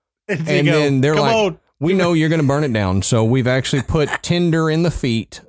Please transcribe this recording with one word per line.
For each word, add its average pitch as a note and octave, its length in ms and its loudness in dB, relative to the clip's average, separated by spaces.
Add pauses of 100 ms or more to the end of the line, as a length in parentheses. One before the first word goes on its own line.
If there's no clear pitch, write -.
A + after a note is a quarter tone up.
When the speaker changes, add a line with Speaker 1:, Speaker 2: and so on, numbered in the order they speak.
(280)
Speaker 1:
And F3+ 120 -4
they D3+ 200 0
Speaker 2:
and D3 80 2
Speaker 1:
go, E3 120 2
Speaker 2:
then C#3 220 2
they're D3 120 2
Speaker 1:
"Come F3+ 100 2
Speaker 2:
like, A3+ 120 2
Speaker 1:
on." G3+ 240 -2 (200)
Speaker 2:
"We D#3+ 140 0
know F3 200 2
you're D#3+ 160 2
gonna D#3+ 140 0
burn C#3 200 0
it C3+ 100 -2
down, G2 280 0
so A2+ 220 0
we've A#2+ 240 0
actually B2+ 360 -2
put D3+ 320 -2
Speaker 1:
<laughs> - 80 -10
Speaker 2:
tinder E3 460 0
in D#3+ 140 0
the E3 80 0
feet, - 580 -4